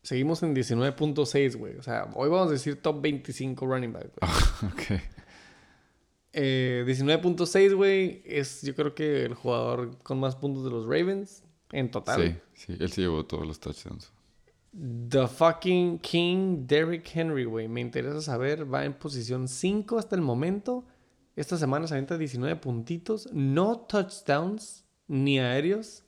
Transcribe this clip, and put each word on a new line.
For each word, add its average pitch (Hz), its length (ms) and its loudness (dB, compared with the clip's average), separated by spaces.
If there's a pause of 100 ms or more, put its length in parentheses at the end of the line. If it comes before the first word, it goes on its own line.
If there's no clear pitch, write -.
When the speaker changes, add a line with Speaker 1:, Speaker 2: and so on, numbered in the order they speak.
Speaker 1:
Seguimos 147 400 0
en 156 100 2
diecinueve 127 440 2
punto 147 280 0
seis, 139 300 2
güey. - 220 -10
O - 60 -16
sea, 110 320 -4
hoy 139 140 0
vamos 180 200 4
a - 20 2
decir 139 300 -2
top 147 200 0
veinticinco 135 640 -4
running 127 280 -2
back, - 260 -10
güey. 87 520 2
Speaker 2:
<laughs> - 20 -10
Ok. - 280 -2 (1400)
Speaker 1:
Eh, 127 460 2
diecinueve 135 340 4
punto 175 280 2
seis, 196 260 8
güey, 190 500 4
es - 380 -4
yo 139 140 -6
creo 147 180 0
que 147 320 0
el 120 80 -4
jugador 120 680 -2
con 131 160 -4
más 131 160 0
puntos 135 280 -4
de 131 60 -4
los 117 160 -4
Ravens 185 580 -2 (280)
en 131 180 0
total. 87 500 0 (140)
Speaker 2:
Sí, - 140 -18
sí, 87 120 -8
él 92 120 0
se 101 100 -2
llevó 80 240 0
todos 80 220 -4
los 78 120 -10
touchdowns. - 520 -12 (1000)
Speaker 1:
The 131 180 4
fucking 170 680 2
King, 175 720 0
Derrick 160 440 0
Henry, 156 340 0
güey. 113 220 -4
Me 120 140 -4
interesa 131 400 -4
saber, 143 500 -2
va 139 140 0
en 147 80 -4
posición 127 540 -6
cinco 202 500 -2
hasta 208 180 -2
el 180 60 2
momento. 190 640 0 (500)
Esta 160 220 -4
semana 151 300 0
se 156 80 -4
avienta 139 240 -2
diecinueve 143 380 -2
puntitos. 165 760 -4
No 165 460 2
touchdowns, 196 1040 -2 (220)
ni 139 320 2
aéreos 151 680 0